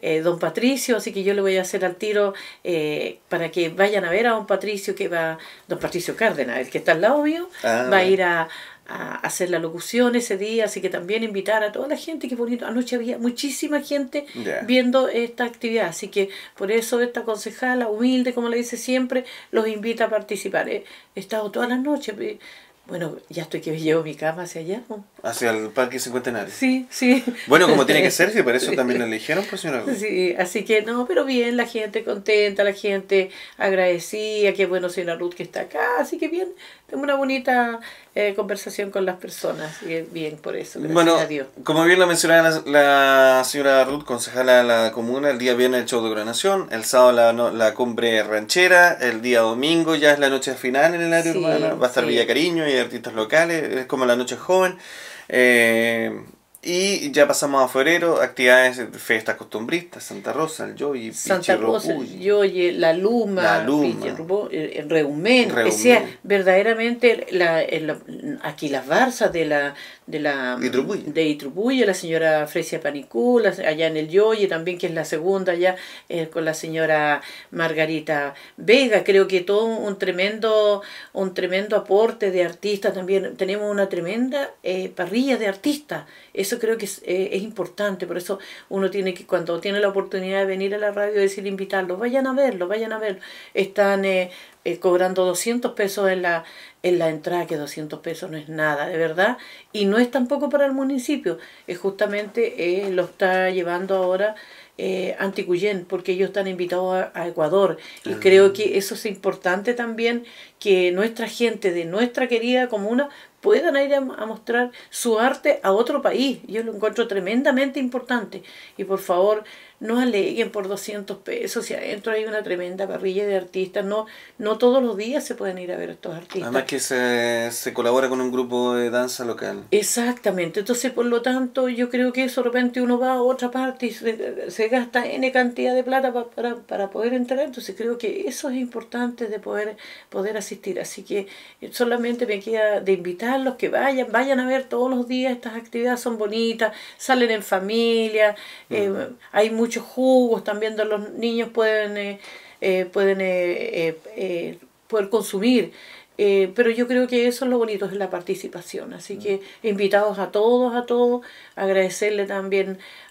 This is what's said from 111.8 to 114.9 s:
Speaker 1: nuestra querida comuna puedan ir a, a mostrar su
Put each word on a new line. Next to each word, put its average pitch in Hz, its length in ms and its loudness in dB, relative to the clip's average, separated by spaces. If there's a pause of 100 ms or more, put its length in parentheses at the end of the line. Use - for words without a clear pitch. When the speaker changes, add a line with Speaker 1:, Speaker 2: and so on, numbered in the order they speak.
Speaker 1:
nuestra 240 420 -2
querida 247 400 0
comuna 240 420 -2 (320)
puedan 277 360 4
ir 277 160 2
a, 277 60 4
a 254 260 -6
mostrar 233 460 -2 (180)
su 226 300 -2